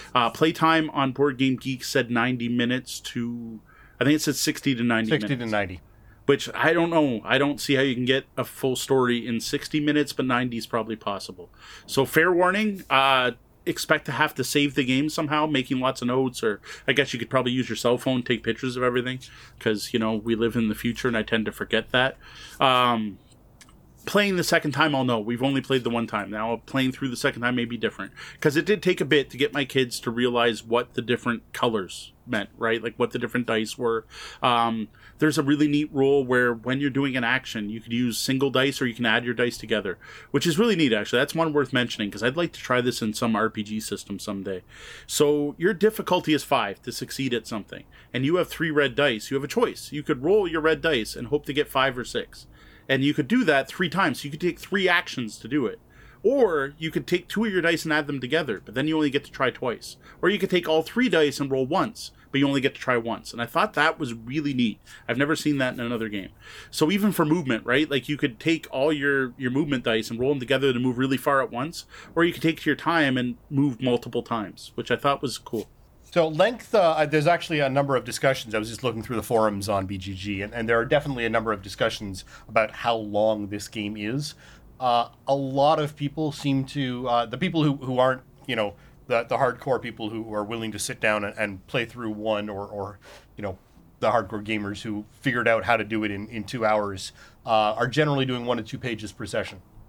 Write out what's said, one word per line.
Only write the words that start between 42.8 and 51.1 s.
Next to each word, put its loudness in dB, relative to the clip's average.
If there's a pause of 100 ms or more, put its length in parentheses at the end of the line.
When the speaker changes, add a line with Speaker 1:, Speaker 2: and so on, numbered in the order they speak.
Speaker 1:
this -2
in -2
some 0
R 0
P -6
G -6
system -8
someday. -8 (440)
So 2
your 2
difficulty 2
is 2
five 0
to -10
succeed -4
at -4
something, -10 (300)
and 0
you 2
have 0
three -2
red 2
dice. 0
You -2
have -2
a -8
choice. -2
You -6
could -2
roll 4
your -2
red 4
dice 0